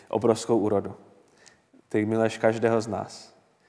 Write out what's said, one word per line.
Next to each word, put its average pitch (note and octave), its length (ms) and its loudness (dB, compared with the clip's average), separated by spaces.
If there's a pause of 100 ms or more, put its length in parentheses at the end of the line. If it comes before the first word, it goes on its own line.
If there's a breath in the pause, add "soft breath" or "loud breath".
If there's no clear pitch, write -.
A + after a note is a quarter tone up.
obrovskou A2+ 500 2
úrodu. G2 360 -2 (960 soft breath)
Ty G#2+ 180 0
miluješ A2+ 320 0
každého A2+ 420 2
z G#2+ 60 -4
nás, - 480 -10 (340 soft breath)